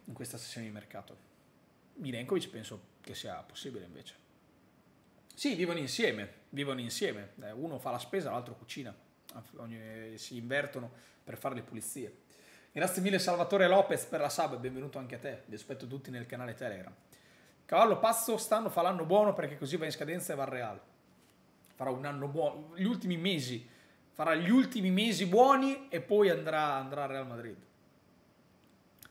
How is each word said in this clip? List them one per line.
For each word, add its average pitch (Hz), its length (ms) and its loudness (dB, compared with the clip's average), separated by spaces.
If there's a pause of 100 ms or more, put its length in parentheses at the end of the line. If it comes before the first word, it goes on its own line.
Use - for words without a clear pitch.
in 135 60 -14
questa 120 240 -12
sessione 113 300 -10
di 107 60 -12
mercato. - 540 -16 (680)
Milenkovic 139 540 -4
penso - 520 -14
che - 140 -14
sia 95 220 -8 (100)
possibile 117 380 -12
invece. 76 300 -18 (1160)
Sì, 285 220 -2
vivono 170 240 -2
insieme, 127 500 -2 (200)
vivono 139 320 -4
insieme. 113 500 -4 (120)
Eh, 107 100 -12
uno 139 260 -8
fa 131 140 -6
la 123 60 -4
spesa, 147 340 -4
l'altro 123 240 -6
cucina. 117 360 -12 (640)
Ogni, 113 640 -12
si - 180 -12
invertono 123 540 -4 (320)
per - 140 -12
fare 135 180 -6
le 120 80 -8
pulizie. 117 600 -10 (500)
Grazie 180 300 0
mille 190 180 4
Salvatore 180 480 4
Lopez 190 380 6
per - 120 -4
la 143 100 2
sub, 143 300 0
benvenuto 131 400 -8
anche 127 160 -10
a 120 40 -10
te. 120 280 -10
Vi 107 80 -14
aspetto 131 320 -10
tutti 135 240 -10
nel 123 160 -10
canale 123 280 -8
Telegram. 95 380 -8 (760)
Cavallo 190 300 8
pazzo, 226 400 2
stanno 220 320 2
fa - 100 0
l'anno 170 240 2
buono 196 300 6
perché 147 240 -4
così 143 180 -4
va 160 80 -2
in 156 80 -2
scadenza 160 400 -4
e 147 40 -2
va 139 80 -2
al 131 40 -4
Real. 117 320 -6 (920)
Farà 135 160 -4
un 131 160 -4
anno 143 200 -4
buono, 151 480 -2
gli 185 100 0
ultimi 185 340 0
mesi, 139 500 -2 (420)
farà 160 240 2
gli 175 140 2
ultimi 220 420 4
mesi 196 360 4
buoni 269 640 6
e 170 100 -2
poi 202 300 6
andrà, 156 460 2
andrà 135 260 -4
al 139 80 -4
Real 135 160 -6
Madrid. 117 300 -10 (1500)